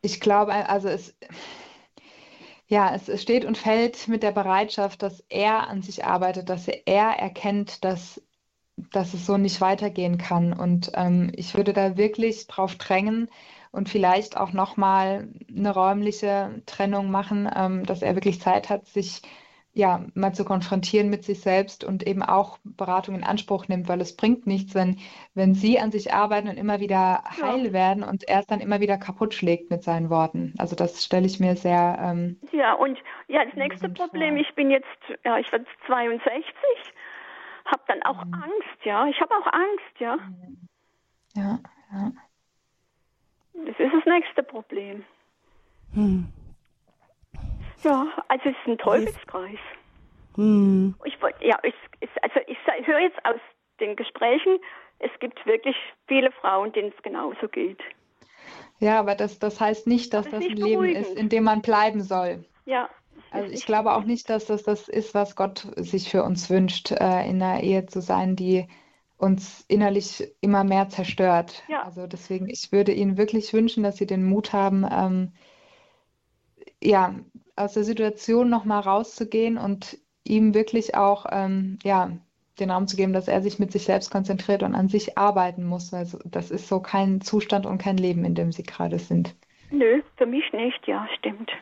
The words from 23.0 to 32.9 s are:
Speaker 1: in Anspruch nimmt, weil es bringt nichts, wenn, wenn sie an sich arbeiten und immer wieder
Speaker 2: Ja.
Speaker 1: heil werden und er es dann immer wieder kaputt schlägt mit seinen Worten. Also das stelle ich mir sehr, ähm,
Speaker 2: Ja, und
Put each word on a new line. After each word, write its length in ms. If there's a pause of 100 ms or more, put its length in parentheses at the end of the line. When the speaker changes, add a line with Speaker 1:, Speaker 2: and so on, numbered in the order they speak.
Speaker 1:
in 100
Anspruch 440
nimmt, 200
weil 120
es 160
bringt 300
nichts, 280
wenn, 240 (360)
wenn 200
sie 240
an 140
sich 220
arbeiten 340
und 80
immer 240
wieder 420 (160)
Speaker 2:
Ja. 40
Speaker 1:
heil 320
werden 280
und 240
er 140
es 60
dann 140
immer 200
wieder 160
kaputt 380
schlägt 360
mit 140
seinen 240
Worten. 480
Also 200
das 280
stelle 220
ich 140
mir 160
sehr, 440
ähm, 400 (120)
Speaker 2:
Ja, 200
und 240 (320)